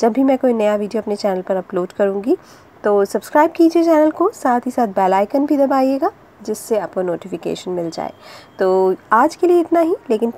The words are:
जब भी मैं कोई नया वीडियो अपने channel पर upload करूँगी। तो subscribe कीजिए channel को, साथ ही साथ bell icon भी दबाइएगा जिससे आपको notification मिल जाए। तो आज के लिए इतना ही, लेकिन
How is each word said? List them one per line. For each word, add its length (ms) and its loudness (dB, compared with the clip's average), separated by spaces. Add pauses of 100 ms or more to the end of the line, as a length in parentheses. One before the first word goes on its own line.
जब 120 2
भी 120 0
मैं 140 2
कोई 140 2
नया 240 0
वीडियो 260 -6
अपने 140 -6
channel 260 -4
पर 140 -2
upload 360 -6
करूँगी। 440 -2 (480)
तो 200 2
subscribe 460 0
कीजिए 340 2
channel 260 4
को, 200 0
साथ 300 -2
ही 100 -6
साथ 160 0
bell 280 0
icon 320 0
भी 100 0
दबाइएगा 540 0 (320)
जिससे 360 -4
आपको 240 -4
notification 680 -6
मिल 200 -6
जाए। 220 -8 (460)
तो 360 2 (180)
आज 240 4
के 100 -2
लिए 140 4
इतना 200 0
ही, 160 0 (140)
लेकिन 280 -2